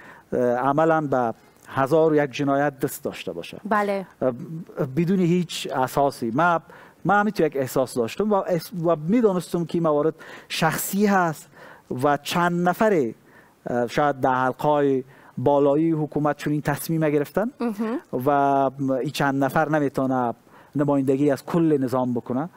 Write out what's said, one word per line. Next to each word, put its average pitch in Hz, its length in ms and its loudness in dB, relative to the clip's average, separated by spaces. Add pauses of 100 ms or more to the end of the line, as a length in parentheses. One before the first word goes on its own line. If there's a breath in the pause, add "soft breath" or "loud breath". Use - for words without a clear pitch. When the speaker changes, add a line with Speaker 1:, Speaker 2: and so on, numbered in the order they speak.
(320 loud breath)
Speaker 1:
اه، 127 80 -2
عملاً 139 600 2
به 127 340 0 (340)
هزار 156 440 2
و 151 40 4
یک 143 140 2
جنایت 139 480 0
دست - 260 -6
داشته 92 280 -8
باشه. 85 320 -12
Speaker 2:
بله. 202 420 -2 (160)
Speaker 1:
اه، 127 100 2 (640)
بدون 175 240 2
هیچ 175 540 0
اساسی. 131 600 0
من، 165 260 2 (440 loud breath)
من 196 160 4
همین 208 120 0
تو 180 100 0
یک 147 140 0
احساس 131 380 -2
داشتم 127 360 -2
و 202 40 2
احس-، 185 360 -2 (140)
و 170 120 2
می‌دانستم 180 680 0
که 170 140 -4
این 165 40 0
موارد 156 320 2 (340 loud breath)
شخصی - 580 0
هست 180 420 2 (560 loud breath)
و 143 120 4
چند 175 520 0
نفر، 170 440 2 (540 loud breath)
اه، 120 200 -2
شاید 143 340 0
در 131 140 2
حلقه‌های 135 680 0 (340 loud breath)
بالایی 143 520 4
حکومت 151 460 -2
چنین 151 240 -4
تصمیم 156 480 -2
گرفتن 147 420 -2 (100)
Speaker 2:
مهم. 226 380 -4 (140)
Speaker 1:
و 131 180 0 (600)
این 131 180 -2
چند 139 340 0
نفر 147 240 0
نمی‌تونه 131 680 0 (420 loud breath)
نمایندگی 139 540 2
از 131 140 -2
کل 160 360 2
نظام 127 340 0
بکنه. 131 420 -4